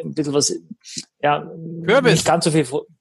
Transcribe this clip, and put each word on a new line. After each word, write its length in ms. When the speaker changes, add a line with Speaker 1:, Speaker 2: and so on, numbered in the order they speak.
Speaker 1:
ein 100
bisschen 200
was, 200
ja, 240
Speaker 2:
Kürbis. 280
Speaker 1:
nicht 120
ganz 200
so 60
viel 120
Fru- 220